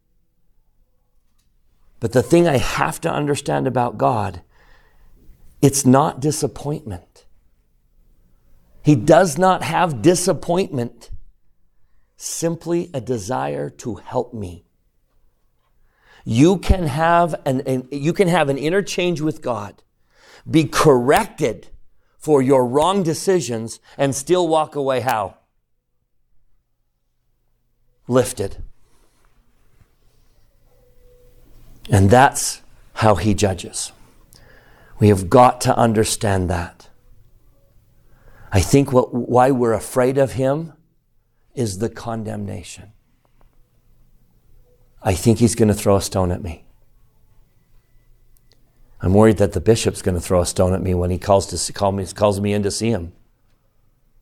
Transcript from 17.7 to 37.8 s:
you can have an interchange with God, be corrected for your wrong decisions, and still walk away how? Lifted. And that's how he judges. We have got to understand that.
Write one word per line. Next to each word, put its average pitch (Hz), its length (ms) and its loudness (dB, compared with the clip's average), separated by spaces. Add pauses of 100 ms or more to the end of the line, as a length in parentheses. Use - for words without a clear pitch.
you 143 220 -2
can 185 160 2
have 165 200 2
an 139 100 -2
interchange 175 640 -4
with 156 220 -6
God, 104 400 -8 (680)
be 151 140 4
corrected 135 1040 2 (480)
for 151 240 2
your 131 260 4
wrong 160 360 2
decisions, 139 760 -2 (200)
and 139 160 0
still 180 340 0
walk 156 260 0
away 135 260 -2
how? 110 360 -4 (2750)
Lifted. 117 560 -2 (3250)
And 101 180 4
that's 123 540 4 (320)
how 107 220 2
he 101 180 0
judges. - 580 -4 (1080)
We 107 100 4
have 95 200 2
got 123 340 6
to 127 140 0
understand 107 720 0
that. 87 400 -8 (1600)